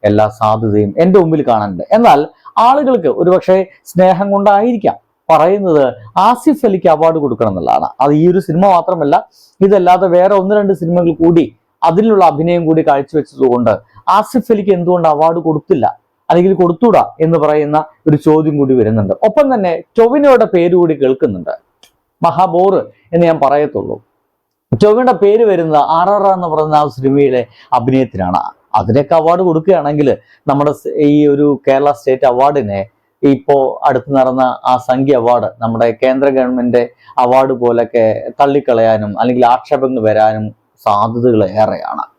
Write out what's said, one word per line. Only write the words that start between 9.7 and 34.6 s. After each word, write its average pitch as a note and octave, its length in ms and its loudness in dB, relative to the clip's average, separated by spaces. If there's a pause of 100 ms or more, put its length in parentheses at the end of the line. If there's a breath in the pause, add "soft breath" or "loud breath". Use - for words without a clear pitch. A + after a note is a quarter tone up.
വേറെ F#3+ 260 2
ഒന്ന് F#3+ 180 -2
രണ്ട് G3 220 0
സിനിമകൾ E3+ 300 0 (120)
കൂടി E3 220 2 (360)
അതിലുള്ള G3 500 2
അഭിനയം E3+ 360 -2
കൂടി D#3+ 200 0
കാഴ്ചവെച്ചതുകൊണ്ട് C3+ 840 0 (440 soft breath)
ആസിഫ് G#3+ 360 -2
അലിക്ക് G3+ 240 0
എന്തുകൊണ്ട് F3 360 0
അവാർഡ് E3 340 0
കൊടുത്തില്ല D#3 380 -2 (440)
അല്ലെങ്കിൽ F3+ 300 2
കൊടുത്തൂടാ F3 420 2 (220)
എന്ന് E3 200 0
പറയുന്ന D3+ 340 0 (300 soft breath)
ഒരു D3+ 180 2
ചോദ്യം D#3 340 2
കൂടി C3 200 0
വരുന്നുണ്ട്. G#2+ 340 0 (140)
ഒപ്പം D4 260 2
തന്നെ F#3 200 -2 (240)
ടൊവിനോയുടെ A#3+ 560 2
പേര് F3 280 2
കൂടി D#3+ 200 0
കേൾക്കുന്നുണ്ട്. C3 520 -2 (680)
മഹാബോർ F3 520 0 (400 soft breath)
എന്ന് E3+ 160 2
ഞാൻ D#3+ 160 0
പറയത്തുള്ളൂ. C3+ 520 -2 (720)
ടൊവിനോയുടെ G#3+ 520 2
പേര് G#3+ 280 2
വരുന്നത് D#3+ 300 0 (160)
ആർ F3+ 180 0
ആർ G3+ 120 -2
ആർ F#3+ 100 2
എന്ന് F3 160 -6
പറയുന്ന D#3 280 0
ആ D3+ 40 0 (120)
സിനിമയിലെ C3+ 440 0 (360 soft breath)
അഭിനയത്തിനാണ്. A#2+ 640 -2 (380)
അതിനൊക്കെ C#3 400 0
അവാർഡ് E3+ 280 0
കൊടുക്കുകയാണെങ്കിൽ D#3+ 600 0 (420 soft breath)
നമ്മുടെ C#3+ 300 0
സ്-, - 140 -10 (180)
ഈ D3 60 2 (160)
ഒരു D3 140 0 (200)
കേരള C3+ 300 0
സ്റ്റേറ്റ് C3 340 -2
അവാർഡിനെ B2 480 -2 (440)
ഇപ്പോ C#3 320 0 (320)
അടുത്ത് C3 300 -2
നടന്ന C3 260 0 (260)